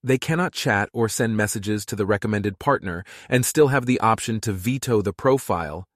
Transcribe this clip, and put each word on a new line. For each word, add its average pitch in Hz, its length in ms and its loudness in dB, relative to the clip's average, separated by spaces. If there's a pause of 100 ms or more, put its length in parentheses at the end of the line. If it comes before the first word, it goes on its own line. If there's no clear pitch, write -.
they 131 160 2
cannot 165 360 -2
chat 104 400 0
or 113 160 2
send 113 260 0
messages 107 520 -2
to 107 100 -6
the 101 80 0
recommended 104 540 -2
partner 95 440 -2 (240)
and 127 180 2
still 151 240 4
have 127 180 0
the 127 120 2
option 113 420 0
to 107 120 -2
veto 113 480 0
the 95 100 -2
profile 92 720 0 (120)